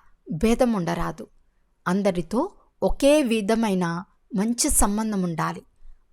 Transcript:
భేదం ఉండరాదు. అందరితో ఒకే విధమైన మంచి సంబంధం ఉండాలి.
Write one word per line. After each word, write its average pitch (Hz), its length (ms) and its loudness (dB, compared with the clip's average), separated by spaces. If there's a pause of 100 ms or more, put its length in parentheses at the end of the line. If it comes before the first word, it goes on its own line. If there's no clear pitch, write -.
(320)
భేదం 226 420 2
ఉండరాదు. 170 540 -4 (600)
అందరితో 196 640 0 (320)
ఒకే 285 380 4
విధమైన 202 840 0 (320)
మంచి 233 340 0
సంబంధం 214 520 0
ఉండాలి. 170 400 -4 (520)